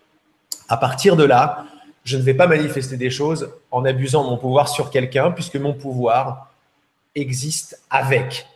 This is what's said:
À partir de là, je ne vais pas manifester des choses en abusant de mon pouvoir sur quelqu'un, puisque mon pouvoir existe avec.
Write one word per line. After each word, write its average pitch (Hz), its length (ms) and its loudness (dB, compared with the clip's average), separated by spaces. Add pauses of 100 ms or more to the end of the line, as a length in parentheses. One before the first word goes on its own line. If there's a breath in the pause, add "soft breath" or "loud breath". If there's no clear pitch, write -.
(720)
À 113 80 0
partir 135 380 2
de 156 80 6
là, 131 420 4 (380 loud breath)
je 131 120 -6
ne 131 60 -2
vais 135 100 4
pas 175 140 4
manifester 139 500 0
des 123 140 -2
choses 147 400 -4 (200)
en 127 140 -2
abusant 135 400 0
de 127 60 -4
mon 120 80 -4
pouvoir 131 320 2
sur 135 180 -4
quelqu'un, 135 440 0
puisque 165 240 -8
mon 143 180 -4
pouvoir 127 760 -2 (640)
existe 135 640 -6 (120)
avec. 131 640 -2